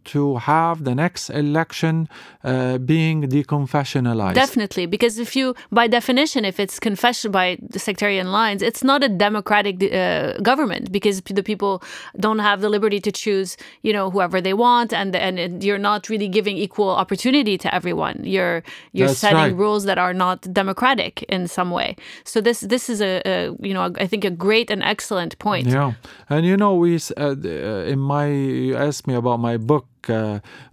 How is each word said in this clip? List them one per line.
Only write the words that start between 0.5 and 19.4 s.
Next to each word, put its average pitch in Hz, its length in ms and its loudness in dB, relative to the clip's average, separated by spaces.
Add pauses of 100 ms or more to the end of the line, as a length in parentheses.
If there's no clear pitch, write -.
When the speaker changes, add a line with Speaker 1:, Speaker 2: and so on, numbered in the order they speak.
Speaker 1:
the 123 100 0
next - 340 -2
election, 160 800 0 (340)
uh, 127 360 0
being 160 500 2
deconfessionalized. 131 1040 0
Speaker 2:
Definitely, 214 540 0
because 220 320 0
if 233 160 -6
you, 262 180 2 (180)
by 233 160 6
definition, 247 560 2
if 196 160 -4
it's 196 200 -4
confession 226 520 0
by 185 300 0
the - 160 -12
sectarian 196 540 -2
lines, 202 320 0
it's - 200 -2
not 277 200 4
a 269 40 2
democratic, 202 760 0 (100)
uh, 175 480 0
government, 226 500 0
because 196 300 0
p-, - 140 -10
the 196 80 0
people 196 400 -2 (360)
don't 214 200 2
have 202 220 2
the 208 80 0
liberty 208 300 2
to 202 120 -2
choose, 190 440 -2 (280)
you 214 100 2
know, 196 160 -2
whoever 185 320 0
they 190 120 0
want, 240 380 4
and, 190 240 -2
and, 185 220 -2
and 175 260 -6
you're 202 140 0
not 208 320 -2
really 208 180 -2
giving 196 300 0
equal 202 320 0
opportunity 208 640 0
to - 180 -2
everyone. 165 500 -2
You're, 180 400 0 (300)
you're 185 160 4
Speaker 1:
That's 135 100 0
Speaker 2:
setting 202 180 6
Speaker 1:
right. 160 180 4